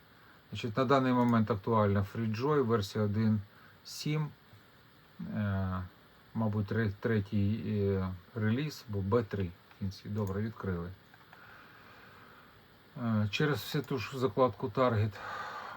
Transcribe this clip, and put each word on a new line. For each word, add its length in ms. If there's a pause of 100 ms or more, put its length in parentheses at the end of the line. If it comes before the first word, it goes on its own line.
(500)
Значить, 280
на 80
даний 280
момент 380
актуальна 600
FreeJoy, 480
версія 420
один 380 (420)
сім, 460 (920)
е, 640 (500)
мабуть, 340
тре-, 320
третій, 680
е, 400 (280)
реліз, 540
бо 120
Б 220
три 220
в 340
кінці. 300
Добре, 320
відкрили. 500 (2000)
Е, 340
через 280
всю 240
ту 140
ж 220
закладку 480
Target, 460 (640)